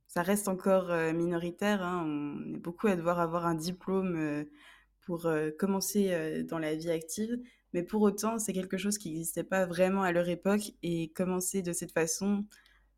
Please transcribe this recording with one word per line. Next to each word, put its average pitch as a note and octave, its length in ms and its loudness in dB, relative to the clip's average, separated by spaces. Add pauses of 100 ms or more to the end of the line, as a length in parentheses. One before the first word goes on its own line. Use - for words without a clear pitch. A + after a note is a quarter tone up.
Ça F3 140 0
reste G3+ 260 2
encore, F#3+ 420 4
euh, D#3+ 220 2
minoritaire, F3 680 0
hein, F3 280 -2
on D3+ 460 -4
est D#3 40 -6
beaucoup F3 300 -2
à F#3+ 80 4
devoir F3 240 2
avoir E3+ 260 0
un E3+ 80 2
diplôme, F3+ 600 -2
euh, D3+ 260 -2 (640)
pour, E3 200 -4
euh, D#3 300 0
commencer, G3 540 2
euh, D#3+ 320 -2
dans E3 160 -4
la D#3 160 -2
vie D#3+ 160 -2
active, G#3+ 480 -2 (340)
mais F3 120 0
pour G#3+ 180 0
autant, G#3+ 380 2
c'est G#3 120 -4
quelque F#3 260 -4
chose G3+ 200 0
qui D#3+ 140 -8
n'existait E3 320 -4
pas F#3+ 200 2
vraiment F#3 380 2
à F#3 80 2
leur F3 180 2
époque, G3 440 0 (100)
et E3+ 300 -2
commencer F#3 500 -2
de F3 100 -2
cette - 200 -6
façon, G3 520 0 (540)